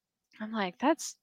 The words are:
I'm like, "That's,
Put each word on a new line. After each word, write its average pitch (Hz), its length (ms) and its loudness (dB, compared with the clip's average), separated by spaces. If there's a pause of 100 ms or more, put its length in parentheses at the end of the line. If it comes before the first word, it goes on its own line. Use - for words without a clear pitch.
(420)
I'm 214 100 -8
like, 196 260 -2
"That's, - 460 2